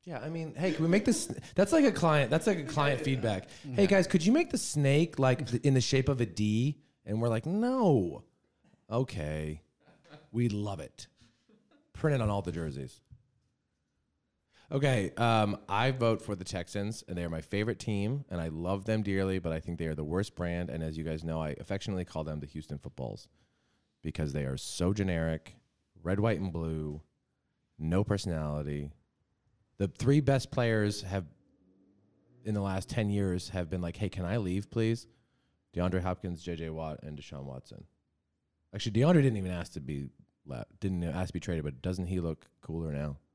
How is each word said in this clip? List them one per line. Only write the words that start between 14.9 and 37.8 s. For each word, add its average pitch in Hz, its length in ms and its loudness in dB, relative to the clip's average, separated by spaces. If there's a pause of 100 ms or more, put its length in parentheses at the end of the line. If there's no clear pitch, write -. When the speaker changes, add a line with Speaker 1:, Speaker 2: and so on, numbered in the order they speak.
Speaker 1:
um, 110 420 4 (100)
I 113 240 2
vote 117 300 2
for 101 120 -6
the 90 100 -10
Texans, 101 640 -6
and 87 100 -6
they 85 80 -4
are 82 60 -4
my 80 120 -4
favorite 107 360 -2
team, 110 520 -2
and 90 100 -4
I 82 80 -4
love 90 380 -4
them 110 160 0
dearly, 95 360 0
but 85 140 -2
I 80 80 -2
think 85 180 -8
they 82 80 -2
are 80 80 -2
the 76 100 -6
worst 90 300 -2
brand, 87 360 -4
and 82 120 -6
as 80 160 -4
you 78 60 -6
guys 80 180 -6
know, 80 180 -4
I 78 100 -4 (100)
affectionately 98 440 -4
call 78 200 -6
them 76 160 -6
the 71 60 -10
Houston 76 320 -10
Footballs 62 500 -10 (760)
because 76 300 -4
they 71 120 -2
are 67 120 -4
so 87 360 -2
generic, 85 640 -2 (480)
red, 95 160 0
white, 104 220 2
and 92 120 -4
blue, 78 480 -4 (760)
no 85 240 2
personality. 76 880 -2 (840)
The - 120 0
three 143 320 4
best 135 300 2
players 110 520 2
have, 92 240 -4 (1200)
in 107 100 -2
the 104 80 0
last 95 260 -2
ten 107 220 0
years 98 400 0
have 87 200 -4
been 90 120 -2
like, 85 160 -6
"Hey, 104 100 -2
can 92 160 -6
I 101 140 -2
leave, 98 320 -2
please?" 113 360 0 (680)
DeAndre 90 280 2
Hopkins, 90 400 -4
J 85 140 -6
J 80 140 -6
Watt, 80 320 -8
and 76 160 -10
Deshaun 69 260 -14
Watson. 65 400 -14 (880)